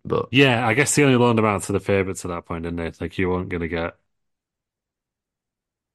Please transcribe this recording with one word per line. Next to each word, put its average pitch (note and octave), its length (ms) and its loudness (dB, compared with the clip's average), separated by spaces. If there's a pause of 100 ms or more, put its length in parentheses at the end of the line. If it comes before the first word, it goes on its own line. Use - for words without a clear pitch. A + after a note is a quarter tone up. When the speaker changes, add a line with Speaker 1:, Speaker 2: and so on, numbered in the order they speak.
Speaker 1:
but - 260 -4
Speaker 2:
Yeah, B2+ 360 4
I A2+ 60 2
guess C3 220 0
they D3 80 4
only C3 140 4
loaned A#2+ 200 4
them A2 80 2
out G2+ 180 0
to - 80 -6
the G2 80 0
favourites F#2+ 460 -2
at F2+ 40 -8
that E2+ 160 -8
point, E2+ 180 -8
didn't E2+ 140 -6
they? E2 140 -6 (140)
Like, - 120 -8
you F#2 120 0
weren't F2+ 200 -4
gonna E2+ 180 -6
get E2+ 300 -6 (2000)